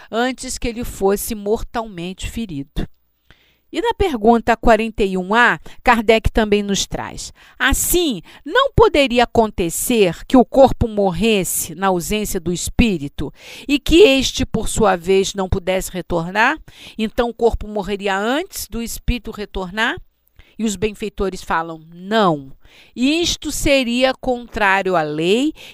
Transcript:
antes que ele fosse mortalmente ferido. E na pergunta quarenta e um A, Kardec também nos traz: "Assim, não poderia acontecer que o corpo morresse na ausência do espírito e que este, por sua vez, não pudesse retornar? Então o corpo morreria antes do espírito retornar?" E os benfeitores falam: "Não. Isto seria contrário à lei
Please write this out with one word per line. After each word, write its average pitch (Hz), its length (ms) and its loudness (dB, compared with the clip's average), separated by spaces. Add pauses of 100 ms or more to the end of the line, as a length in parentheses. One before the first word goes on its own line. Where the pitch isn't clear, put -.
(120)
antes 247 480 -4
que - 80 -4
ele 233 160 -6
fosse 202 500 -2
mortalmente 208 960 -6
ferido. 170 580 -8 (840)
E 339 80 -4
na 466 120 0
pergunta 233 600 2
quarenta 220 480 2
e 190 140 -2
um 185 180 -2
A, 220 240 4 (240)
Kardec 226 480 4
também 208 320 2
nos 202 220 -2
traz: - 480 -10 (260)
"Assim, 269 600 2 (240)
não 494 280 0
poderia 277 500 4
acontecer 208 1000 0
que - 120 4
o 240 80 6
corpo 247 420 4
morresse 196 880 -2
na 190 120 -2
ausência 185 520 -2
do 165 140 -4
espírito 165 800 -2 (340)
e 277 100 2
que 302 200 2
este, 269 480 6
por - 240 -2
sua 196 260 2
vez, 185 380 0
não 190 160 -6
pudesse 185 420 -2
retornar? 185 680 -2 (400)
Então 220 300 -2
o 233 60 -6
corpo 220 340 0
morreria 202 500 -4
antes 262 520 -4
do 226 120 -8
espírito 233 480 -4
retornar?" 208 680 -6 (600)
E 214 60 -4
os 208 140 -2
benfeitores 202 640 -6
falam: 165 500 -4
"Não. 175 600 0 (420)
Isto 302 560 0
seria 254 600 2
contrário 202 840 0
à 165 60 4
lei 170 500 0 (220)